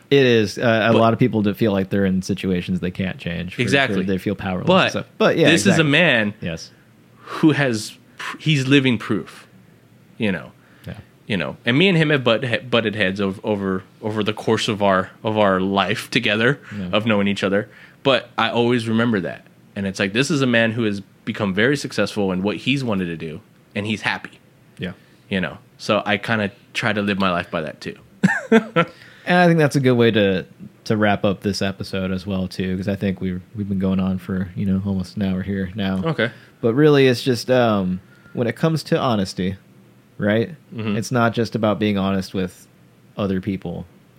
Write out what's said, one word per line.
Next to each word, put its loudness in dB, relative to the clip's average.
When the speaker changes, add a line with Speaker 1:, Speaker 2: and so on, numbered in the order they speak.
Speaker 1:
It 6
is. 4
Uh, 2
a 6
Speaker 2:
But 6
Speaker 1:
lot 6
of -2
people 2
do 0
feel 0
like 0
they're 0
in 0
situations -2
they -4
can't -6
change. -8
For, -4
Speaker 2:
Exactly. 0
Speaker 1:
for, -4
they -2
feel -4
powerless -4
Speaker 2:
But 6
Speaker 1:
and 0
stuff. -8
But 2
yeah, 6
Speaker 2:
this 4
is 0
a 6
Speaker 1:
exactly. 2
Speaker 2:
man 2
Speaker 1:
Yes. -8
Speaker 2:
who 2
has, -2
pr-, -12
he's 0
living 4
proof, -6
you 0
know. -8
Speaker 1:
Yeah. -14
Speaker 2:
You -2
know, -4
and 2
me 6
and 2
him 2
have 2
butt-, 2
he-, 0
butted 0
heads 0
ov-, -2
over, -2
over -4
the -2
course -2
of -4
our, 2
of 0
our 4
life -2
together, 0
Speaker 1:
Yeah. -8
Speaker 2:
of 0
knowing 2
each -2
other. -2
But 2
I 0
always 0
remember 0
that. -8
And -4
it's -4
like, -2
this 0
is 0
a 2
man 2
who -2
has -2
become -4
very 2
successful -4
in -4
what -2
he's -2
wanted -2
to -8
do, -12
and -4
he's -4
happy. -6
Speaker 1:
Yeah. -8
Speaker 2:
You -2
know, -6
so 0
I 0
kinda -2
try -4
to -2
live -2
my 2
life -4
by -4
that -12
too. -12
<laughs> 2
Speaker 1:
And 4
I 6
think 4
that's 2
a 2
good 4
way 6
to, 2
to 0
wrap 2
up 0
this -2
episode -4
as -6
well -4
too, -4
'cause -6
I 0
think -4
we've, -6
we've -6
been -4
going 0
on -2
for, -6
you -4
know, 0
almost -4
an -4
hour -2
here -4
now. -2
Speaker 2:
Okay. -2
Speaker 1:
But 2
really, 6
it's 2
just, -2
um, 2
when -2
it -4
comes 0
to 0
honesty, -2
right? 0
Speaker 2:
Mm-hmm. -4
Speaker 1:
It's -4
not 2
just -2
about 2
being 0
honest -2
with -6
other -2
people. -8